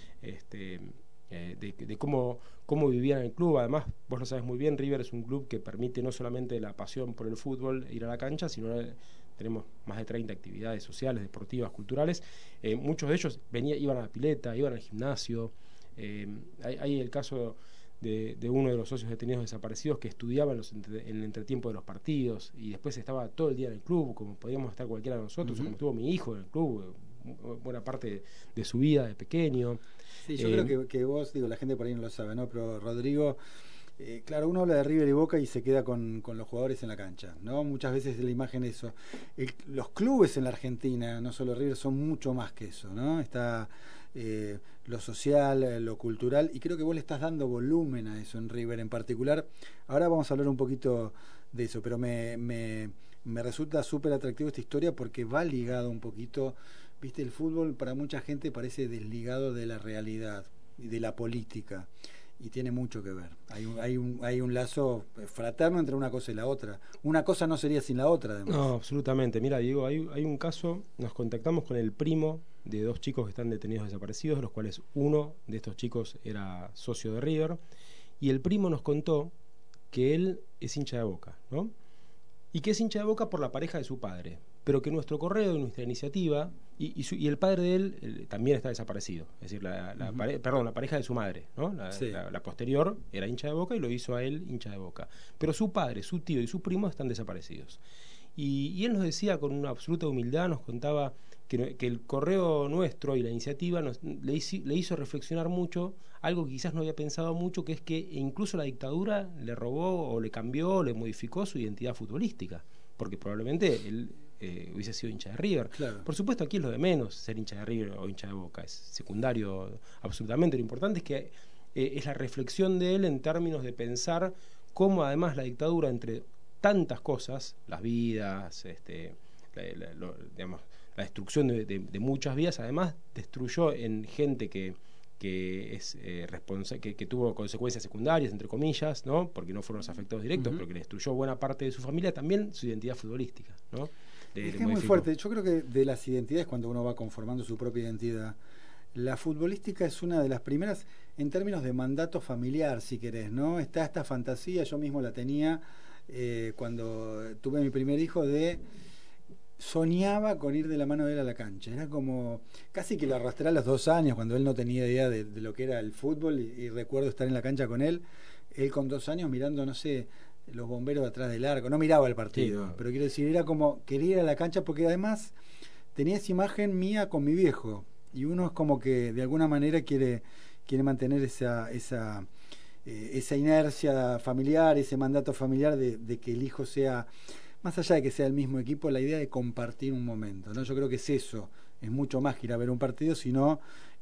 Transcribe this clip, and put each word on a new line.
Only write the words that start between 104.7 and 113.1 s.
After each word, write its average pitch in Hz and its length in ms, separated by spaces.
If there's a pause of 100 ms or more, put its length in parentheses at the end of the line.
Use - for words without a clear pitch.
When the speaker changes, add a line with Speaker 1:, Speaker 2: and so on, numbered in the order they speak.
Speaker 1:
hizo 175 220
reflexionar 160 540
mucho 180 440 (280)
algo 170 240
que 131 60
quizás 139 200
no 160 80
había 156 160
pensado 160 380
mucho, 175 280
que 156 100
es 156 100
que 160 160
incluso 160 580
la 156 80
dictadura 175 640 (100)
le 120 160
robó 156 600
o 117 40
le 110 120
cambió 139 460
o 185 60
le 123 120
modificó 113 500
su 196 140
identidad 113 360
futbolística, 101 680 (320)
porque 95 220